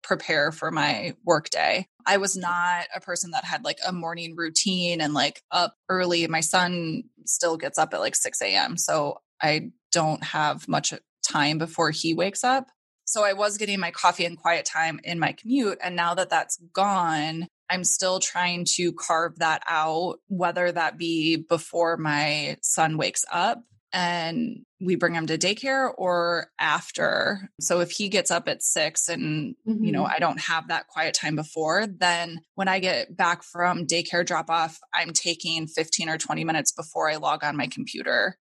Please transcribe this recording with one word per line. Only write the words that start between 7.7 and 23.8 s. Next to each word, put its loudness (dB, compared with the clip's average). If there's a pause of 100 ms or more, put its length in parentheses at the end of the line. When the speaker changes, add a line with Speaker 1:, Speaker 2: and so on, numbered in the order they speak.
Speaker 1:
up 2
at, -2
like, -2
six -2
A 0
M. 2
So 0 (240)
I 0 (200)
don't 2
have -2
much 0 (320)
time 2
before 0
he -2
wakes -2
up. 2 (360)
So 0
I 4
was 0
getting 0
my -2
coffee 2
and -4
quiet 2
time -2
in -4
my 0
commute. 0
And -4
now 0
that 0
that's 0 (140)
gone, 0 (220)
I'm -2
still 2
trying 0 (120)
to 2
carve 0
that 2
out, 0
whether 2
that 0
be 2
before 0
my 0
son 2
wakes 0
up 0 (300)